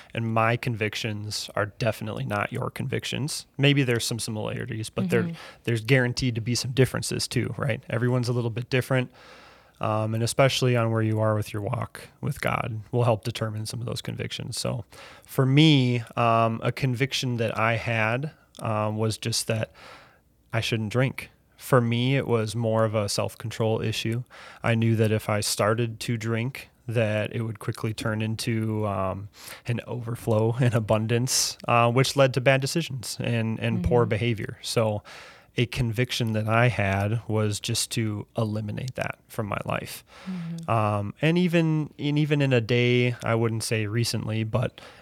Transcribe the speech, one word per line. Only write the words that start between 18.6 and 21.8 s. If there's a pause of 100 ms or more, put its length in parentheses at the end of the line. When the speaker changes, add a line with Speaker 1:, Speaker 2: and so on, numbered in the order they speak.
Speaker 1:
was
just
that (800)
I
shouldn't
drink. (260)
For